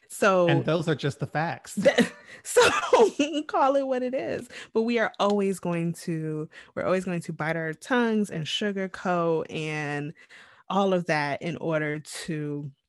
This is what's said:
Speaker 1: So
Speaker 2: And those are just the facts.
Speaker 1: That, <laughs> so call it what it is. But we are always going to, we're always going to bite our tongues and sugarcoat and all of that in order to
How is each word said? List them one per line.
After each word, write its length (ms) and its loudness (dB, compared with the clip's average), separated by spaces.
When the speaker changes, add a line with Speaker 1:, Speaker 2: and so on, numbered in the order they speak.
Speaker 1:
So 400 4
Speaker 2:
And 160 4
those 240 0
are 60 2
just 260 -4
the 60 -4
facts. 480 -6
Speaker 1:
That, 380 4
<laughs> 160 -20
so 180 4
call 280 4
it 100 2
what 160 -2
it 120 -4
is. 340 -4
But 100 2
we 160 2
are 200 0
always 400 2
going 360 -2
to, 540 -6
we're 100 -4
always 200 0
going 180 -4
to 100 -10
bite 240 -4
our 160 -4
tongues 580 0
and 160 -6
sugarcoat 1040 -2
and 640 -6
all 260 2
of 120 0
that 360 0
in 160 -4
order 420 -2
to 680 -8